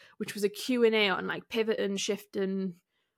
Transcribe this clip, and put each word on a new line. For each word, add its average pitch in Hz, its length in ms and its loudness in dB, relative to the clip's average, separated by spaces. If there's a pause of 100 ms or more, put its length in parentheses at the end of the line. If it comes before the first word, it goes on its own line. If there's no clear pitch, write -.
(180)
which - 160 -8
was 202 100 -6
a 208 60 4
Q 240 340 0
and 220 100 8
A 214 160 4
on, 185 180 -2
like, 160 200 -6
pivoting, 214 480 0
shifting, 190 800 -4 (420)